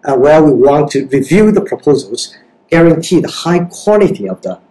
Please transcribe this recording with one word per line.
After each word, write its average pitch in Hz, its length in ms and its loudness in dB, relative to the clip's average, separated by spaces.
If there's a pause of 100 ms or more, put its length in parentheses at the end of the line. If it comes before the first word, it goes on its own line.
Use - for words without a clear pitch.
uh, 135 120 -2
where 151 260 4
we 147 100 4
want 143 400 2
to - 140 -4
review 185 440 2
the 202 100 0
proposals, - 760 -4 (340)
guarantee 165 500 2
the 175 80 -6
high 175 360 -4
quality 202 640 -2
of 185 140 -12
the 185 180 -12 (100)